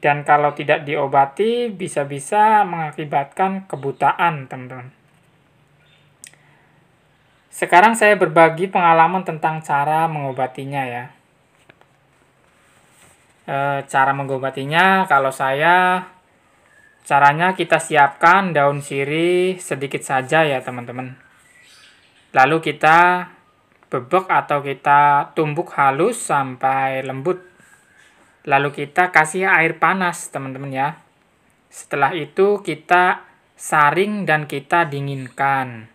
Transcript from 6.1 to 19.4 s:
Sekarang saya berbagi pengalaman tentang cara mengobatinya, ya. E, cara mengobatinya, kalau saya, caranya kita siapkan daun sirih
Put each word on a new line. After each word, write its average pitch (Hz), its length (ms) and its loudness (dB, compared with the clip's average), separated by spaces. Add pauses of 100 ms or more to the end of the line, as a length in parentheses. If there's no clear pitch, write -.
Sekarang 180 400 4
saya 208 240 4
berbagi 165 480 2
pengalaman 175 560 2
tentang 160 400 -4
cara 156 480 0
mengobatinya, 139 800 -6
ya. 120 140 -10 (2500)
E, 139 400 -4
cara 135 240 2
mengobatinya, 139 960 0
kalau 139 240 2
saya, 170 720 2 (1040)
caranya 147 480 4
kita 165 240 0
siapkan 165 720 4
daun 143 320 2
sirih 165 800 -2